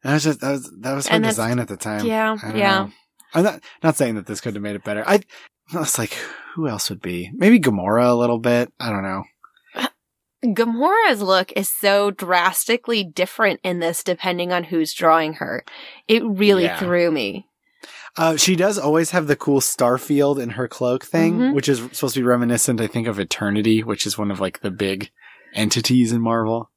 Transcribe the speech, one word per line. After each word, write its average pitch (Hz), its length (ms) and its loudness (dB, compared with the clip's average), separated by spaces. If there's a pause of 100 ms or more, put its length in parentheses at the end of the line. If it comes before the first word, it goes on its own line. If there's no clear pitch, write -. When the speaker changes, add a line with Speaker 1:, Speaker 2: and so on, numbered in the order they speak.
Speaker 1:
That 135 100 0
was 151 120 2
just, 151 160 0
that 139 100 -2
was, 135 200 -6 (100)
that 131 140 -4
was 139 120 -6
her - 80 2
Speaker 2:
And 220 80 2
that's 214 140 0
Speaker 1:
design 117 220 0
at 120 100 -6
the - 80 -8
time. 107 280 -6
Speaker 2:
Yeah, 220 380 -2
Speaker 1:
I 214 60 -10
don't 214 80 -4
Speaker 2:
yeah. 196 260 4
Speaker 1:
know. 202 80 -10 (420)
I'm 165 100 4
not, 208 180 0 (220)
not 160 120 4
saying 117 200 0
that 98 120 -8
this 104 140 -8
could 113 120 -6
have 101 100 -8
made 104 120 -8
it 98 80 -12
better. 107 240 -6
I, 202 140 4 (520)
I 170 60 -4
was - 180 -2
like, 113 160 -4 (420)
who 156 120 -4
else 107 220 -4
would 98 120 -10
be? 90 320 -8
Maybe 220 260 6
Gamora 113 520 2
a 120 40 4
little 120 240 0
bit. 120 400 0
I 120 100 -6
don't 98 140 -4
know. 95 200 -6 (1200)
Speaker 2:
Gamora's 240 760 2
look 190 340 2
is 196 140 -2
so 202 400 2
drastically 196 920 0
different 185 600 -2
in 180 160 -2
this, 170 240 -2
depending 175 480 -2
on 175 140 0
who's 160 280 -2
drawing 160 400 4
her. - 300 -6 (440)
It 233 180 4
really 196 380 4
Speaker 1:
Yeah. - 160 -2
Speaker 2:
threw 175 320 2
me. 104 340 -4 (720)
Speaker 1:
Uh, 165 200 2
she 185 180 4
does 196 240 0
always 156 320 2
have 170 160 0
the 143 80 4
cool 139 260 2
star 127 380 0
field 143 400 2
in 120 120 -8
her 123 160 -4
cloak 123 380 -2
thing, 165 300 2
Speaker 2:
Mm-hmm. 254 180 2
Speaker 1:
which 139 160 0
is 135 80 2 (140)
supposed - 240 -4
to 135 60 0
be - 40 0
reminiscent, 120 560 2
I 107 60 -2
think, 117 200 -4
of 101 120 -4
Eternity, 107 640 0
which 110 240 -4
is 101 100 -4
one 104 140 -2
of, 92 80 -6
like, 95 220 -4
the 101 100 -4
big 98 400 -4 (420)
entities 113 580 2
in 117 100 0
Marvel. 113 560 -2